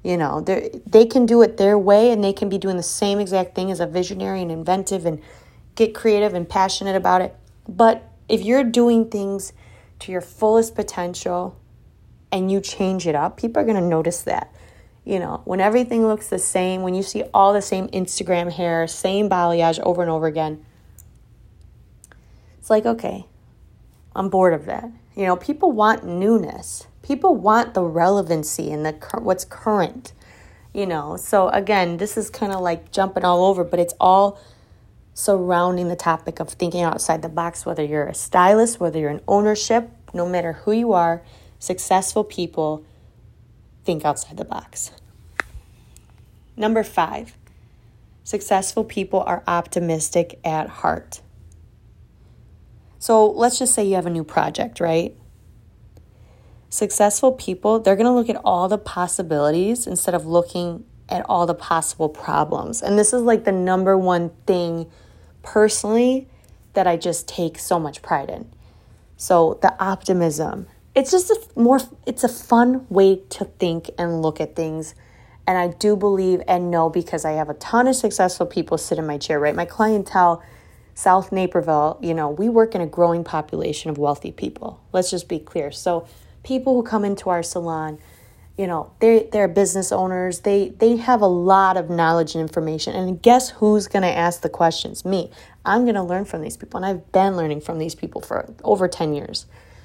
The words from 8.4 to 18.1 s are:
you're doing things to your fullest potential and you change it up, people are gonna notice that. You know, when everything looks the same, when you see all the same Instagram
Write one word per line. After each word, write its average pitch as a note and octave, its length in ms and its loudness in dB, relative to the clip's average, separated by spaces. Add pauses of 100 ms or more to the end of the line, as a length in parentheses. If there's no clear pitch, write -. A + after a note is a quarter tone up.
you're A#3+ 220 2
doing A#3 460 4
things G3 440 -6 (460)
to - 120 -14
your F3+ 100 -4
fullest A3+ 540 2
potential F3+ 840 -6 (760)
and F#3+ 200 -2
you G3 100 0
change F#3+ 440 -4
it D#3+ 100 0
up, D3 220 -2
people A3+ 240 -2
are G3+ 40 0
gonna G#3+ 160 2
notice E3 420 0
that. - 300 -6 (500)
You G3 160 -4
know, - 260 -8
when F#3 140 -4
everything A3+ 460 2
looks G#3+ 240 -2
the F#3+ 100 -2
same, F#3 440 -2
when F#3 100 -2
you F#3+ 100 -2
see G3+ 200 -6 (100)
all G3 200 6
the G3+ 80 2
same F#3+ 280 -4
Instagram F3 640 -2